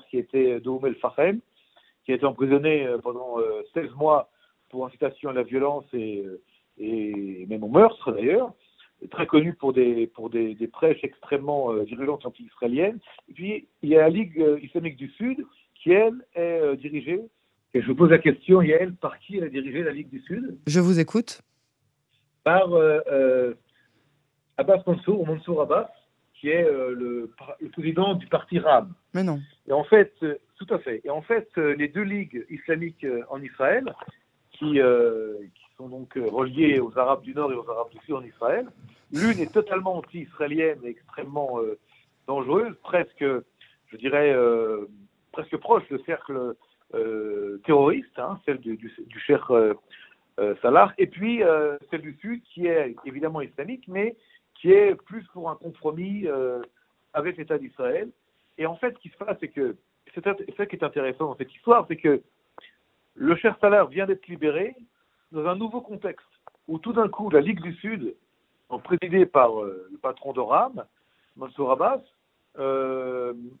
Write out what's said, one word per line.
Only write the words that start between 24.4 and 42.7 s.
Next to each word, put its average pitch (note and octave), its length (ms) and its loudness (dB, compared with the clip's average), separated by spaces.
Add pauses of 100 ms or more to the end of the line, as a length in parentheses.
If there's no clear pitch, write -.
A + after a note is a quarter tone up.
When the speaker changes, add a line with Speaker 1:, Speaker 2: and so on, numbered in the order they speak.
Speaker 1:
Abbas F#3 300 4
Mansour, F3+ 340 0
ou D#3+ 40 -2
Mansour D#3 360 -4
Abbas, F3 300 0 (420)
qui C#3+ 160 -8
est, E3+ 140 2
euh, C3 320 0
le A#2+ 420 -8
par-, C3+ 240 -18
le D#3 80 -12
président F3 460 -2
du F3+ 100 -6
parti - 320 -2
RAM. C3 340 4 (220)
Speaker 2:
Mais F#3 100 -2
non. D#3 160 -2 (280)
Speaker 1:
Et C3+ 40 -2
en D3 120 0
fait, G#3 300 6 (100)
euh, D3 160 -4 (180)
tout G3 160 -6
à F3 60 -2
fait. A2+ 240 -8
Et C#3 80 -8
en D#3 100 -6
fait, A3 260 -2 (120)
euh, D3 160 2
les D3 140 -2
deux E3 120 -4
ligues G3 480 -6
islamiques, E3 540 -6
euh, A#2+ 260 -4
en C#3 100 -10
Israël, D3 540 -2 (580)
qui, D3+ 280 0
euh, A#2 540 4 (220)
qui - 100 -20 (120)
sont C3 120 -16
donc, B2+ 260 -14
euh, A#2+ 120 -2
reliées C3 520 2
aux A#2 160 -4
Arabes C3 280 0
du C3 100 -12
Nord C#3+ 180 -4
et B2+ 40 -4
aux A2+ 120 -10
Arabes A#2 240 -6
du A2+ 140 -20
Sud D3+ 80 -8
en C3 80 -6
Israël, C3 460 -4 (440)
l'une F#3+ 280 0
est D#3 120 -4
totalement G3 460 0
anti-israélienne D#3 840 -4
et A#2+ 60 -10
extrêmement, C#3 680 -8
euh, G#2+ 200 -6 (480)
dangereuse, C#3 560 -2